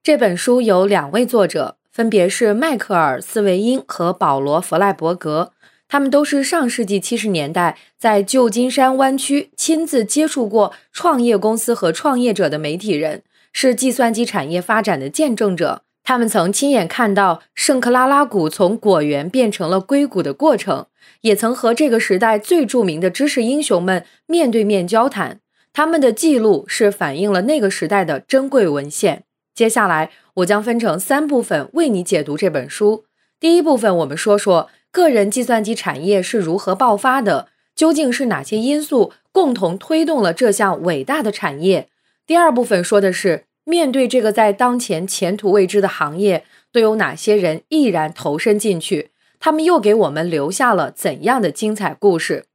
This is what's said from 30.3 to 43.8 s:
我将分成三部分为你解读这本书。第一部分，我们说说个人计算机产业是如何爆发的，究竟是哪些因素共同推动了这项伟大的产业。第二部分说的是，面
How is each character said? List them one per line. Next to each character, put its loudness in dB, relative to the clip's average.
我 0
将 0
分 -2
成 -2
三 -2
部 0
分 -4
为 0
你 0
解 -2
读 -6
这 -2
本 -4
书。 0
第 4
一 4
部 2
分， 2
我 0
们 -8
说 2
说 0
个 4
人 2
计 -2
算 0
机 -4
产 -6
业 2
是 -2
如 -2
何 -2
爆 2
发 0
的， -2
究 4
竟 0
是 -4
哪 -2
些 -6
因 -2
素 0
共 2
同 -2
推 -2
动 0
了 0
这 2
项 0
伟 -2
大 -4
的 -2
产 -8
业。 0
第 0
二 4
部 0
分 0
说 2
的 2
是， -2
面 0